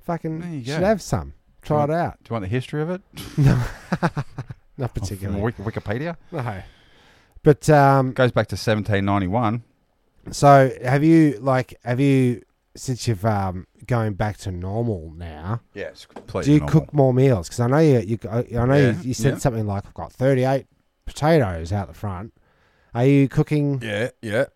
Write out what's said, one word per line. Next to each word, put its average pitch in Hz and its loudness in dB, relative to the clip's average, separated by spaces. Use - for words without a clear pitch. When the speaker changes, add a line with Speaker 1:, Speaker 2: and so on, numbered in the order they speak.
Speaker 1:
Fucking 160 -6
Speaker 2:
There 175 -10
you 135 -8
Speaker 1:
should 147 -4
Speaker 2:
go. 180 2
Speaker 1:
have 214 2
some. 80 -6
Try 147 0
Speaker 2:
Do 147 -2
you 160 -2
Speaker 1:
it - -2
Speaker 2:
want, 147 -2
Speaker 1:
out. - -20
Speaker 2:
do - -20
you 113 -6
want 110 -6
the 92 -8
history 127 -4
of 160 -6
it? 185 -8
Speaker 1:
<laughs> - -10
No. 127 4
Not 127 -4
Speaker 2:
Off - -14
Speaker 1:
particularly. 101 -6
Speaker 2:
Wik-, 113 -2
Wikipedia? 127 -8
Speaker 1:
No. 117 -8
But, 151 4
um, 139 4
Speaker 2:
Goes 123 2
back 113 0
to 98 -8
seventeen 104 -2
ninety-one. 104 -2
Speaker 1:
So 139 8
have 131 0
you, 160 6
like, 131 -2
have 123 -2
you, 131 2
since - -6
you've, 101 -2
um, 95 -2
going 110 -2
back 104 -4
to 98 -8
normal 92 -6
now, 85 -10
Speaker 2:
Yeah, 98 -10
it's - -16
completely - -8
Speaker 1:
do 143 6
you 151 6
Speaker 2:
normal. 143 2
Speaker 1:
cook - -12
more 135 4
meals? 127 2
'Cause - -6
I 120 0
know 135 2
you, 147 4
you, 104 -4
I, 110 -4
I 120 -4
know 135 2
Speaker 2:
Yeah, 135 4
Speaker 1:
you, 107 -6
you 123 -4
said 117 0
Speaker 2:
yeah. 170 -8
Speaker 1:
something 113 -2
like, 101 -4
"I've - -20
got - -12
thirty-eight 131 0
potatoes 98 0
out 101 -2
the - -20
front." 98 -10
Are 120 0
you 139 4
cooking 143 0
Speaker 2:
Yeah, 110 -4
yeah. 117 -2